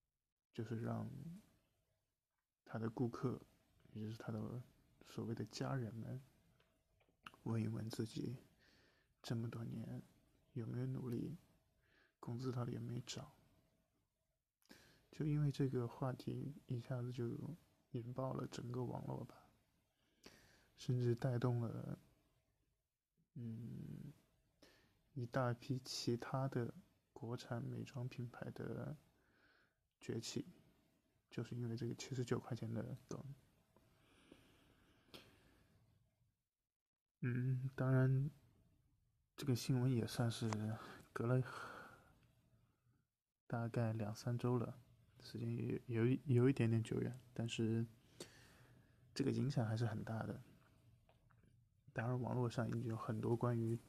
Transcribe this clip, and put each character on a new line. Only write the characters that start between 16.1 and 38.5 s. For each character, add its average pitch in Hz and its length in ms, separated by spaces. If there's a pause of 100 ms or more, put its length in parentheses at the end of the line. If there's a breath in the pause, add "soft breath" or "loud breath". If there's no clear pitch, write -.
题， 127 420 (120)
一 123 120
下 123 220
子 123 100
就 120 460 (360)
引 120 200
爆 131 220
了 135 140
整 - 220
个 123 140
网 - 220
络 131 180
吧， - 100 (1400 loud breath)
甚 123 240
至 120 140
带 123 240
动 120 240
了， - 360 (1300)
嗯， 117 800 (1040 loud breath)
一 127 100
大 120 300
批 127 280
其 - 360
他 135 300
的 120 260 (400)
国 117 200
产 120 280
美 123 200
妆 120 240
品 123 220
牌 - 220
的 - 440 (1040 soft breath)
崛 117 220
起， - 240 (840)
就 123 120
是 117 120
因 120 120
为 113 80
这 113 140
个 117 60
七 - 200
十 127 80
九 120 160
块 - 160
钱 113 160
的 123 280 (100)
梗。 - 160 (4000 loud breath)
嗯， 127 540
当 131 160
然， 131 400 (1040)